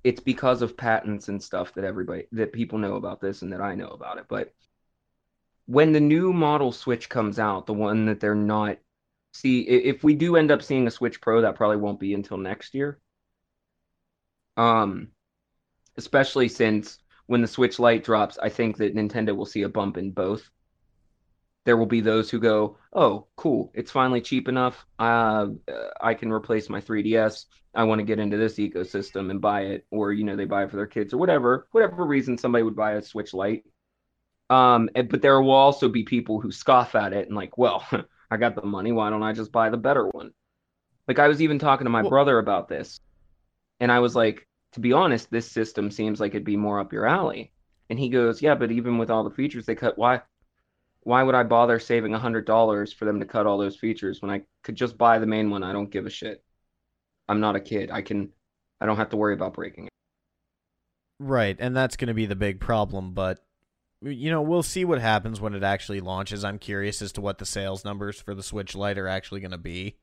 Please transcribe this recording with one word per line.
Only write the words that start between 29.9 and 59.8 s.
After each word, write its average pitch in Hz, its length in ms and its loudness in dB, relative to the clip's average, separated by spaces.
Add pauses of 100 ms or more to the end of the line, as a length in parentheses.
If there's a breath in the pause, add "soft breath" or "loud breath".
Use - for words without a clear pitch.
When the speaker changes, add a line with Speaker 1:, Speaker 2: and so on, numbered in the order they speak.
Speaker 1:
Or, 104 220 -2
you 104 120 -2
know, 101 100 -4
they 98 120 -4
buy 101 180 -2
it 95 60 -8
for 104 60 -10
their 104 100 -4
kids 104 260 -6
or 127 60 -4
whatever, 139 520 2
whatever 180 340 2
reason 135 320 0
somebody 120 280 0
would 107 100 -2
buy 107 200 -2
a 107 80 -4
Switch - 320 -10
Lite. 104 300 -2 (840)
Um, 123 460 8
and, 123 120 0
but - 140 0
there 139 180 8
will 135 120 4
also 135 360 8
be 113 140 0
people 113 380 -2
who 117 100 -6
scoff 123 460 2
at 101 160 0
it 98 160 -4
and 104 80 -8
like, 95 220 -8
"Well, 101 340 2
<laughs> - 380 -8
I 113 80 -2
got 117 180 0
the 104 60 -10
money, 101 280 -4
why 110 180 0
don't 107 140 -2
I 110 120 -2
just 110 180 -8
buy 113 180 2
the 117 60 -2
better 120 320 0
one?" - 240 -12 (760)
Like, 131 140 0
I 147 80 8
was 151 140 2
even 151 180 2
talking 139 240 2
to 123 60 0
my 113 120 2
Speaker 2:
Well 101 80 0
Speaker 1:
brother 135 280 4
about 101 300 -2
this, - 300 -10 (800)
and 123 140 2
I 120 60 4
was 120 180 2
like, 110 320 0 (240)
"To - 80 -12
be 120 140 4
honest, 151 360 2
this 113 200 -4
system 107 400 -4
seems 107 280 -4
like 104 140 -4
it'd 101 120 -6
be 104 120 -2
more 104 240 -2
up 98 140 -8
your 110 100 -2
alley." 143 480 -2 (380)
And 117 80 -4
he 135 100 -2
goes, 117 320 2
"Yeah, 143 140 4
but 120 180 0
even 120 240 0
with 113 140 0
all 110 140 2
the - 60 -4
features 123 360 -6
they 117 80 -2
cut, 117 240 -2
why, 120 240 2 (800)
why 123 200 4
would 131 120 4
I 123 80 4
bother 117 360 4
saving 113 340 0
a 110 60 -2
hundred 113 260 -2
dollars 110 480 2
for - 120 -10
them 104 160 0
to 98 60 -6
cut 107 200 0
all 101 120 2
those 98 180 -2
features 110 440 -4
when 98 100 -8
I 101 120 -6 (200)
could 117 140 -10
just 117 220 -4
buy 117 200 6
the 110 80 0
main 110 240 0
one? 101 120 -4
I 92 100 -6
don't 101 180 -6
give 98 160 -6
a 107 40 -10
shit. - 320 -12 (840)
I'm 107 120 0
not 107 160 0
a 98 40 -2
kid. 98 300 -6
I 98 120 -6
can, 101 280 -6 (500)
I 104 60 -4
don't 107 100 0
have 107 140 -4
to 113 60 -4
worry 104 180 0
about 92 200 -6
breaking 85 320 -14